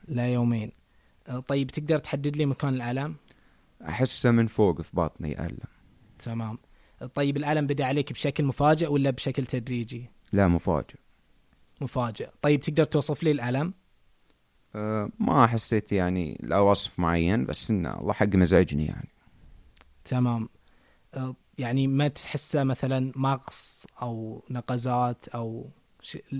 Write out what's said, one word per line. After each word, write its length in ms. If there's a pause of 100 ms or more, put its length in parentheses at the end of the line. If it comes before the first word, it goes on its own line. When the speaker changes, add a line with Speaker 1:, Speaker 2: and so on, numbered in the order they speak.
Speaker 1:
له 160
يومين. 480 (560)
آه، 120
طيب، 280
تقدر 300
تحدد 400
لي 80
مكان 280
الألم؟ 420 (640)
Speaker 2:
أحسه 500
من 160
فوق 340
في 120
باطني 520
ألم. 120 (640)
Speaker 1:
تمام. 380 (560)
طيب، 240
الألم 300
بدأ 180
عليك 280
بشكل 300
مفاجئ 480
ولا 180
بشكل 360
تدريجي؟ 640 (240)
Speaker 2:
لا، 140
مفاجئ. 480 (840)
Speaker 1:
مفاجئ. 480 (120)
طيب، 180
تقدر 260
توصف 380
لي 80
الألم؟ 420 (1000)
Speaker 2:
أه، 340 (100)
ما 280
حسيت 440
يعني 520
لا 160
وصف 400
معين، 460
بس 260
إنه 280
الله 140
حق 220
مزعجني 500
يعني. 240 (920)
Speaker 1:
تمام. 460 (640)
أه، 220 (220)
يعني 300
ما 200
تحسه 560
مثلا 520
مغص 720 (160)
أو 480
نقزات 800
أو 420 (320)
ش-، 160 (220)